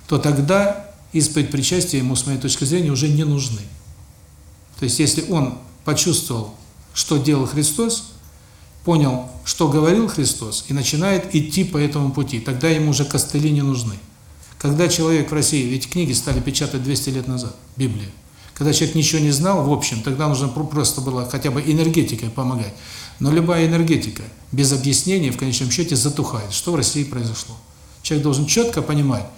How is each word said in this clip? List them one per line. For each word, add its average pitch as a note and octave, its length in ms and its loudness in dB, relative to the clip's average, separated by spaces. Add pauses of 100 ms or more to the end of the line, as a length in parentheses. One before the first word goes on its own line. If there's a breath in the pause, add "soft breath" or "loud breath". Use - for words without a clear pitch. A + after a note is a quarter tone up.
то D3 120 2
тогда E3+ 680 2 (260)
исповедь, D3+ 380 0
причастие D3 520 0
ему, B2+ 120 0
с - 120 -2
моей C#3 120 -2
точки C3+ 260 -2
зрения, D#3+ 280 2
уже C3+ 160 2
не D3+ 160 2
нужны. B2+ 380 -2 (1160)
То C#3+ 60 -4
есть, B2 160 -2
если D#3+ 300 2
он C3+ 280 0 (260)
почувствовал, C#3+ 680 -2 (400)
что - 240 0
делал C3+ 280 2
Христос, D3+ 680 -2 (720 loud breath)
понял, C#3+ 440 2 (160)
что - 240 0
говорил E3 400 4
Христос, A2+ 600 -4
и - 40 -4
начинает E3 600 0
идти D#3 300 2
по D#3+ 140 -2
этому C#3+ 340 0
пути, B2+ 280 -2
тогда C3 280 -2
ему D3+ 220 4
уже C#3 140 2
костыли D3 460 0
не D3 120 2
нужны. A#2+ 340 -2 (640 loud breath)
Когда D3+ 300 2
человек D#3+ 420 2
в D#3 40 -2
России, C#3+ 300 2
ведь B2+ 260 -4
книги E3+ 220 0
стали B2+ 280 0
печатать C3+ 440 -2
двести C#3 260 -2
лет C3 160 -4
назад, B2 280 -4 (220)
Библию. G2+ 340 -4 (440 loud breath)
Когда D3 180 0
человек D#3 220 0
ничего D#3 280 2
не D3 100 4
знал, E3+ 320 2
в C#3+ 80 2
общем, B2 300 -2
тогда C#3+ 260 -2
нужно C3+ 200 0
про-, D3+ 180 -4
просто C#3+ 340 0
было B2+ 280 -4
хотя C#3 220 -2
бы B2+ 120 -2
энергетикой D3+ 680 2
помогать. B2 440 -2 (440 loud breath)
Но C#3 120 2
любая E3 360 4
энергетика D#3+ 560 0 (300)
без C3+ 200 4
объяснений C#3+ 580 2
в B2 80 -6
конечном C3 320 -2
счете E3 260 0
затухает. A2+ 560 -2
Что - 200 -4
в E3+ 40 0
России C#3+ 280 0
произошло? A#2 500 -6 (480 loud breath)
Человек D3 220 0
должен C#3+ 220 2
четко A3+ 360 0
понимать C#3+ 420 0 (140)